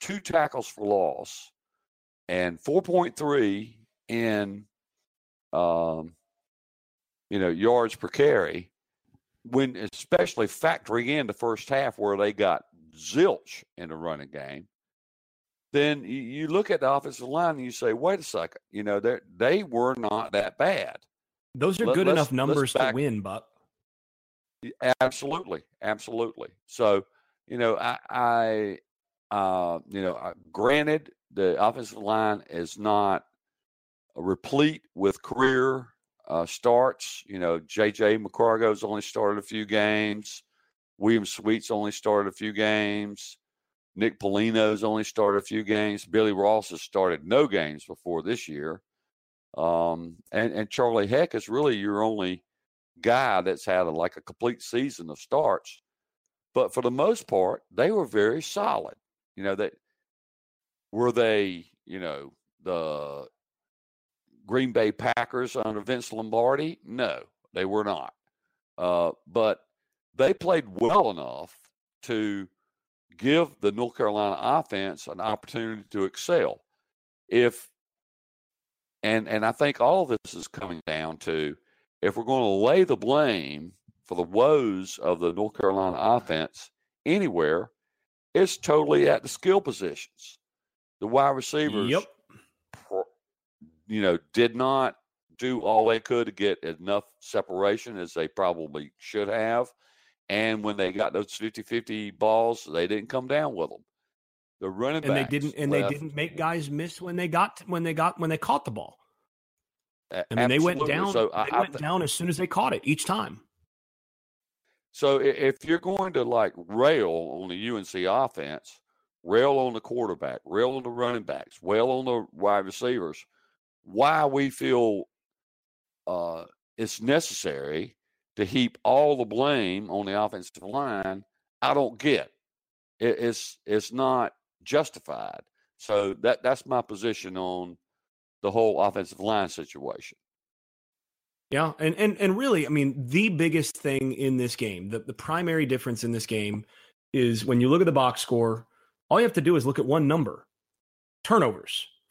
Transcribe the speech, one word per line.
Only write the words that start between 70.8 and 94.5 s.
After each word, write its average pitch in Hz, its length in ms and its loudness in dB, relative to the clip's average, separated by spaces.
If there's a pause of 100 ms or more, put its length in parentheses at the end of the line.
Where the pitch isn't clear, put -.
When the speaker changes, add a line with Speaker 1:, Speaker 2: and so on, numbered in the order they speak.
Speaker 1:
enough 73 460 -10 (460)
to 104 460 -4 (680)
give 147 340 2 (100)
the 101 120 2
North 117 240 -4
Carolina 104 440 0
offense 98 640 -2
an 90 140 -12
opportunity 110 720 -6
to 101 140 -2
excel. 95 580 -2 (640)
If, 120 400 2 (1400)
and, 110 240 0
and 107 180 0
I 117 60 2
think 143 280 0
all 160 220 4
of 151 60 -2
this - 260 -4
is - 140 -12
coming 90 380 -12
down 80 320 -6
to, 78 380 -4 (440)
if 98 160 0
we're 117 80 -6
gonna 127 240 2
lay 117 360 6
the 151 120 2
blame 95 760 0 (320)
for - 120 -8
the 87 60 0
woes 104 760 2
of 85 220 0
the 85 120 2
North 104 220 -4
Carolina 95 460 2
offense 98 680 -2 (360)
anywhere, 92 640 2 (640)
it's 185 220 4
totally 147 520 4
at 143 140 4
the 143 60 -10
skill 190 320 2
positions. - 800 -10 (640)
The 101 60 -4
wide 135 240 4
receivers, 131 600 -2
Speaker 2:
Yep. 175 140 0 (680)
Speaker 1:
pr-, - 280 -8 (880)
you 107 140 -2
know, 87 160 4 (140)
did 117 220 4